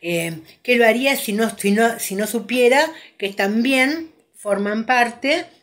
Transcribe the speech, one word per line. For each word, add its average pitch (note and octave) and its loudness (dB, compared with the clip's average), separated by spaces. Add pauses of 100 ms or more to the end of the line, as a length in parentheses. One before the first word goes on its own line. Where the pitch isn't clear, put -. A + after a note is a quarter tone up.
eh, E3+ -4 (220)
que B3 0
lo A#3 4
haría C4 2
si A3+ -6
no, G#3+ 0
si G3+ 0
no, A3+ 2
si - -6
no G#3 -4
supiera B3 2 (240)
que G3 -6
también C4 0 (240)
forman G3+ -4
parte B3+ 0 (160)